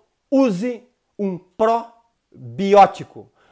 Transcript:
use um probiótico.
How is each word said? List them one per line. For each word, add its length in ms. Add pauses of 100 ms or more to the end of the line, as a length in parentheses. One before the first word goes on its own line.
(300)
use 540 (340)
um 200
probiótico. 1900 (200)